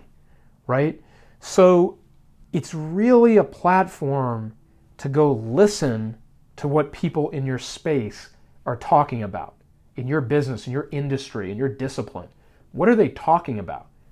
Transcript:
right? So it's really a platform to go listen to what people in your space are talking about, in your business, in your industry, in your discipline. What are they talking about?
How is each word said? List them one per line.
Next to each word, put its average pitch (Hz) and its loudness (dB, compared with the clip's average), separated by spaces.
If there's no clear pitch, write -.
right? 139 -2
So 180 4
it's 160 -6
really 220 6
a 190 6
platform 139 -2
to 139 -8
go 143 4
listen 113 0
to 147 -6
what 147 0
people 151 -4
in 135 -6
your 127 -4
space - -6
are 123 -6
talking 139 0
about, 95 -10
in 123 -8
your 151 0
business, 131 -2
in 123 -8
your 147 -4
industry, 135 -6
in 101 -6
your 131 -2
discipline. 107 -10
What 175 2
are 240 6
they 185 2
talking 160 -2
about? 82 -12